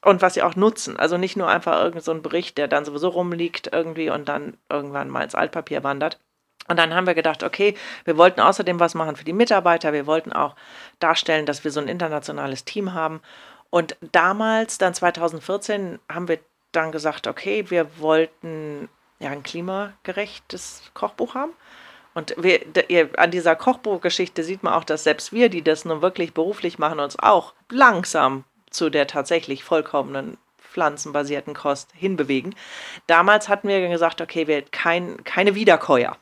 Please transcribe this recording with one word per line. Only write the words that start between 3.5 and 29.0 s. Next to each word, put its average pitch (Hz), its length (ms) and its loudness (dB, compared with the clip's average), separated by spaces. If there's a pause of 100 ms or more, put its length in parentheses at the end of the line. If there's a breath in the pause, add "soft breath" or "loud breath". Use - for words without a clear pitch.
irgendwie 160 400 -4
und 147 180 -4
dann 147 280 -6 (120)
irgendwann 139 420 -6
mal 135 120 -4
ins 151 140 -6
Altpapier 147 480 -4
wandert. 139 340 -4 (500)
Und 170 100 0
dann 165 160 4
haben 185 140 0
wir 175 60 2
gedacht, 160 280 0
okay, 202 320 0 (300 loud breath)
wir 160 120 0
wollten 175 240 8
außerdem 175 380 4
was 170 160 2
machen 160 220 -4
für - 80 -20
die 156 80 -6
Mitarbeiter. 175 600 4
Wir 147 140 -4
wollten 160 260 -2
auch 143 220 -2 (460 loud breath)
darstellen, 160 440 2
dass 147 200 -4
wir 151 80 -4
so 151 80 -2
ein 143 80 -6
internationales 147 760 -6
Team 190 300 -6
haben. 160 260 -4 (500 loud breath)
Und 165 260 0 (160)
damals, 220 680 2
dann 180 160 2
zweitausendvierzehn, 175 1040 -4 (100)
haben 175 200 -8
wir 160 100 -2 (320)
dann 160 220 -2
gesagt, 151 340 -4
okay, 202 420 -6
wir 160 300 -2
wollten 156 920 -2 (300)
ja 147 120 -8
ein 143 120 -10
klimagerechtes 190 1400 -10 (120)
Kochbuch - 400 -6
haben. 294 180 -6 (640 loud breath)
Und 156 240 -8
wir, 175 220 4
d-, 165 280 0
ihr, 165 300 4
an 170 140 4
dieser 165 240 2
Kochbuchgeschichte 180 880 -2
sieht 190 180 -8
man 180 120 0
auch, 170 100 0
dass 156 180 -4
selbst - 300 0
wir, 233 160 4
die 175 140 -2
das 156 220 2
nun 160 160 -2
wirklich 175 320 0
beruflich 175 460 -2
machen, 156 220 0
uns 143 180 -4
auch - 360 6 (160)
langsam 175 760 4 (260)
zu 165 180 -2
der 143 200 2